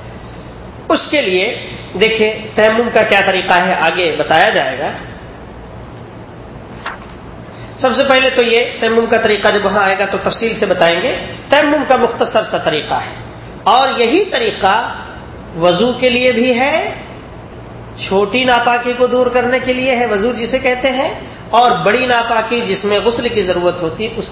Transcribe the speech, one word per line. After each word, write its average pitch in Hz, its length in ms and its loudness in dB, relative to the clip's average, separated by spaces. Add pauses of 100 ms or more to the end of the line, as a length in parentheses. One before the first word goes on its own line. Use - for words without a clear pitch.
(880)
اس 320 220 2
کے 294 120 2
لیے 185 240 0 (540)
دیکھیں 220 300 2 (240)
تیمم 220 400 4
کا 220 80 6
کیا 196 240 4
طریقہ 185 300 2 (100)
ہے، 185 80 2 (140)
آگے 175 180 0 (120)
بتایا 160 360 4
جائے 165 240 0
گا۔ 165 120 -4 (3000)
سب 254 140 2
سے 269 120 2
پہلے 262 220 4
تو 247 120 2
یہ 226 180 4 (200)
تیمم 226 300 2
کا 226 80 4
طریقہ 208 360 2
جب 196 100 0
وہاں 196 200 2
آئے 190 140 2
گا 202 120 0
تو 208 120 -2
تفصیل 220 320 0
سے 208 120 0
بتائیں 170 360 4
گے۔ 262 100 0 (360)
تیمم 294 400 4
کا 254 80 6
مختصر 233 460 2
سا 180 160 -2
طریقہ 151 360 -2
ہے، 117 200 -6 (500)
اور 247 220 6 (120)
یہی 262 260 4
طریقہ 214 500 0 (880)
وضو 180 280 4 (100)
کے 254 100 4
لیے 247 220 2
بھی 233 260 2
ہے، 285 180 0 (1300)
چھوٹی 202 400 2
ناپاکی 240 540 2
کو 247 80 4
دور 247 200 2
کرنے 247 320 2
کے 254 140 -2
لیے 254 240 0
ہے 240 100 0
وضو 214 260 0
جسے 233 260 -2
کہتے 247 320 0
ہیں، 262 200 -2 (400)
اور 240 200 6 (140)
بڑی 240 220 4
ناپاکی 233 600 0
جس 190 180 -2
میں 202 200 2
غسل 233 300 0
کی 208 80 2
ضرورت 175 400 0
ہوتی 165 220 -4
ہے 220 120 -4
اس 208 160 -6